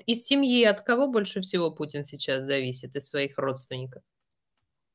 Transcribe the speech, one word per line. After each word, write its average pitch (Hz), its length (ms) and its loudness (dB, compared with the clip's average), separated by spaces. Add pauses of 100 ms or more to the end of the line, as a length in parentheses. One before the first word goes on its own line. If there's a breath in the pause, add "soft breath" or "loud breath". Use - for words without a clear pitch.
из 233 180 0
семьи 262 400 4
от 208 180 4
кого 254 260 2
больше 208 320 0
всего 175 320 0
Путин 147 320 -6
сейчас 135 400 -4
зависит? 131 520 -4
Из 143 120 -6
своих 139 300 -2
родственников? 131 640 -6 (920)